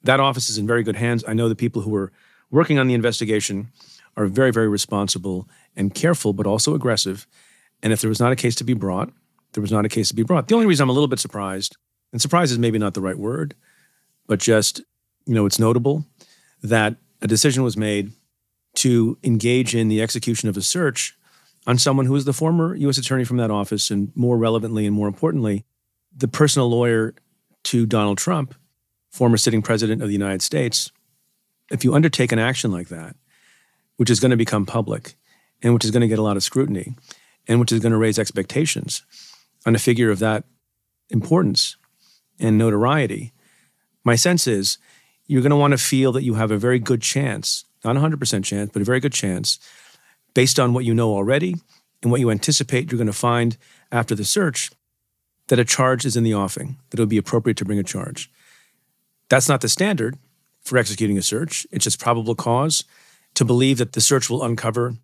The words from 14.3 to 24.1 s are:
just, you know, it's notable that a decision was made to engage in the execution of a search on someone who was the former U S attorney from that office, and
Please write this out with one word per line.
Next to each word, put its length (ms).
just, 400
you 80
know, 100
it's 140
notable 480
that 340
a 60
decision 360
was 140
made 360
to 460
engage 520
in 140
the 120
execution 480
of 80
a 60
search 560
on 100
someone 300
who 80
was 100
the 80
former 440
U 120
S 80
attorney 280
from 120
that 140
office, 400
and 260